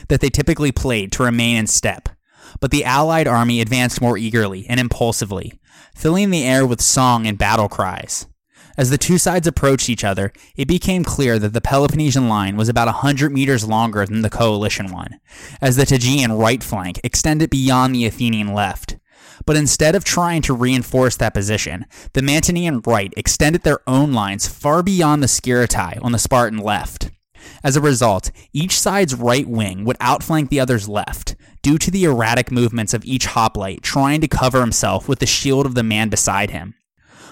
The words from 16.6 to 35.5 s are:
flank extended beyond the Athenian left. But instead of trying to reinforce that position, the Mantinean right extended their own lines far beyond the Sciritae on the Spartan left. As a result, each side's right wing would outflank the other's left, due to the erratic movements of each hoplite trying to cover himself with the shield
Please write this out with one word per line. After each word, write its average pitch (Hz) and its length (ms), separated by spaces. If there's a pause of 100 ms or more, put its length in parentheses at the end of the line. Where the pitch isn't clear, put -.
flank 92 400
extended 156 460
beyond 131 440
the 120 120
Athenian 107 480
left. 101 420 (500)
But 151 120
instead 151 380
of 202 100
trying 170 380
to 139 100
reinforce 127 640
that 113 160
position, 101 540 (260)
the 135 80
Mantinean 165 640
right 104 300
extended 151 460
their 147 220
own 135 280
lines 98 340
far 151 340
beyond 170 400
the 131 60
Sciritae 110 720
on 120 120
the 113 40
Spartan 113 420
left. - 520 (500)
As 139 140
a 147 60
result, 117 500 (220)
each 170 260
side's 190 340
right 120 340
wing 101 360
would 123 160
outflank 143 500
the 139 120
other's 120 260
left, - 480 (260)
due 147 180
to - 120
the 190 140
erratic 120 440
movements 117 440
of 107 100
each 123 220
hoplite 104 580
trying 143 380
to 156 80
cover 127 320
himself 104 480
with - 100
the 127 60
shield 139 400